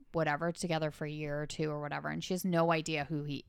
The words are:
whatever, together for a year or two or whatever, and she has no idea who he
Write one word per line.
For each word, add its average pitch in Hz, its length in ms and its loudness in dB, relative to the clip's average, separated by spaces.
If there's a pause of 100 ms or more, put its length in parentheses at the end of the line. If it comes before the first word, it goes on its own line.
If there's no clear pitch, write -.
(120)
whatever, 160 400 2
together 156 400 0
for 156 140 -6
a 151 60 -4
year 151 300 -4
or 151 60 -4
two 156 240 -2
or 147 100 -4
whatever, 147 280 -4
and 165 140 -4
she 185 100 -2
has 180 120 -2
no 170 260 6
idea 156 340 2
who 147 180 -2
he 147 260 -4